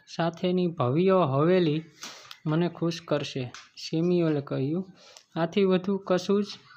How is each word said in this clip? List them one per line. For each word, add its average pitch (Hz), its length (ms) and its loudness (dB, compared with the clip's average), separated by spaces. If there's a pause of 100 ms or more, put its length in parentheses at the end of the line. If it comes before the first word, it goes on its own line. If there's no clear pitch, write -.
(140)
સાથેની 180 520 0
ભવ્ય 165 580 2
હવેલી 156 560 2 (640)
મને 165 240 2
ખુશ 170 320 -6
કરશે, 147 420 -4 (340)
સેમ્યુઅલે 165 640 0
કહ્યું. 139 420 -4 (520)
આથી 170 300 0
વધુ 185 320 2
કશું 190 460 0
જ 202 40 -8 (300)